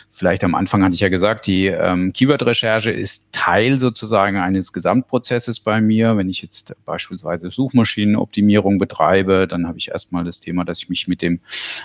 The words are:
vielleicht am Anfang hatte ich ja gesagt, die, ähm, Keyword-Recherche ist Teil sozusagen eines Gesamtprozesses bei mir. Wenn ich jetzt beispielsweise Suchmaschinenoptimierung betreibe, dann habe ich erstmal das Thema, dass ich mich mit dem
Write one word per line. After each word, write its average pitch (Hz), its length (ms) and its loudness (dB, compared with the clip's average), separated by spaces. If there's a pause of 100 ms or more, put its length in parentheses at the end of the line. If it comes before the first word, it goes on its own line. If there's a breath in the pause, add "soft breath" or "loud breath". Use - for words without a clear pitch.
(120 loud breath)
vielleicht 92 320 0
am 85 100 2
Anfang 98 300 2
hatte 92 100 2
ich 85 60 -4
ja 101 80 2
gesagt, 95 380 0
die, 95 220 2
ähm, 90 440 0
Keyword-Recherche 120 800 2
ist - 420 -6
Teil 107 460 2
sozusagen 107 580 0
eines 95 380 -2
Gesamtprozesses 117 840 -2
bei 110 200 0
mir. 110 380 2
Wenn 95 100 -2
ich 92 140 -6
jetzt - 420 -14
beispielsweise 85 640 -8
Suchmaschinenoptimierung 104 1300 2
betreibe, 95 720 2
dann 85 180 -2
habe 82 120 -8
ich - 100 -10
erstmal 87 360 -6
das 85 160 -8
Thema, 90 260 -4
dass 87 160 -8
ich - 80 -10
mich - 180 -6
mit 90 140 -4
dem 87 180 0 (440 loud breath)